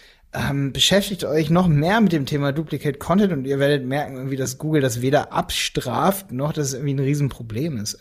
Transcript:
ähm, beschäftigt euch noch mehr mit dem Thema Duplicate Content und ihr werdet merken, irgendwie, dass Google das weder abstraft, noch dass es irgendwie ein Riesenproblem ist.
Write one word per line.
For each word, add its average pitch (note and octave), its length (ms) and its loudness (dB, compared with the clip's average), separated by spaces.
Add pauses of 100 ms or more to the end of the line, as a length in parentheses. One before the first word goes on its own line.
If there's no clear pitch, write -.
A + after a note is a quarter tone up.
(340)
ähm, C#3 400 -2
beschäftigt G3 500 0
euch D3 260 0
noch F3+ 180 4
mehr E3 340 4
mit F#3+ 100 6
dem D3+ 140 0
Thema C#3+ 260 0
Duplicate D3+ 460 -4
Content F#3+ 340 2
und C3+ 140 -4
ihr C#3 140 0
werdet C#3 260 2
merken, C3+ 320 -4
irgendwie, C3+ 180 -6
dass C3 220 -4
Google D#3 240 0
das A#2+ 200 0
weder C3+ 300 2
abstraft, D3+ 1000 -2
noch C#3 220 -2
dass D3 140 -2
es C3 60 -4
irgendwie C#3 200 -2
ein C3+ 60 -2
Riesenproblem C3 760 -2
ist. G#2 240 -6